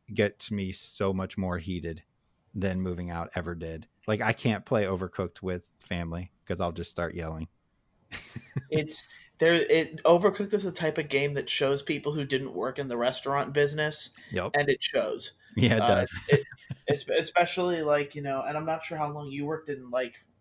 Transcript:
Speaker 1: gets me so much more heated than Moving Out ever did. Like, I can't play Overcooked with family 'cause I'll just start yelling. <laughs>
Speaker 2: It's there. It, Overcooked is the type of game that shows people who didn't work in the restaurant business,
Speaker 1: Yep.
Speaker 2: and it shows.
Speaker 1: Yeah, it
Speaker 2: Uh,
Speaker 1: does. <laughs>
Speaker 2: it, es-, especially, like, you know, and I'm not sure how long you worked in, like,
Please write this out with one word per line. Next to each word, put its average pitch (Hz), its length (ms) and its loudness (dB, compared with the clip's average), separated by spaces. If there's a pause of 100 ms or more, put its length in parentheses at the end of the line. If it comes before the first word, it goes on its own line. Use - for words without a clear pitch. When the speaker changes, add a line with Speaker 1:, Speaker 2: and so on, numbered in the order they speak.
(140)
Speaker 1:
gets 104 380 0
me 98 220 -2
so - 400 -2
much 95 240 -4
more 92 220 0
heated 82 440 -6 (520)
than 92 260 0
Moving 87 300 -4
Out 85 240 -6
ever 85 200 -4
did. 80 320 -10 (200)
Like, 107 140 0
I 110 120 4
can't - 320 0
play 107 200 2
Overcooked 92 580 -4
with 90 260 -4 (120)
family 85 500 -6 (140)
'cause 90 160 -4
I'll 87 120 0
just 85 180 -8
start 85 240 -4
yelling. 80 320 -6 (640)
<laughs> - 580 -12
Speaker 2:
It's 156 340 -2 (360)
there. 170 160 6
It, 160 480 2
Overcooked 190 500 6
is 190 100 2
the 180 80 -2
type 156 260 -2
of 151 120 -2
game 139 260 2
that 135 140 -4
shows 139 320 0
people 147 320 -2
who 151 120 -2
didn't 135 280 -2
work 117 260 -4
in 135 80 -2
the 123 100 -4
restaurant 135 560 0
business, 151 580 0 (200)
Speaker 1:
Yep. - 220 -2
Speaker 2:
and 143 160 2
it 131 140 2
shows. - 500 -2 (220)
Speaker 1:
Yeah, 117 220 6
it 107 80 2
Speaker 2:
Uh, - 20 4
Speaker 1:
does. - 240 4
<laughs> - 160 -14
Speaker 2:
it, 143 200 4 (400)
es-, 143 220 0
especially, 175 720 2
like, 147 340 2
you 147 60 -8
know, 135 220 -2
and 147 140 -2
I'm 160 80 -4
not 160 180 -2
sure 165 140 -8
how 147 140 -2
long 147 200 -8
you 143 140 -4
worked 156 240 -4
in, 127 200 -8
like, 123 260 -2 (260)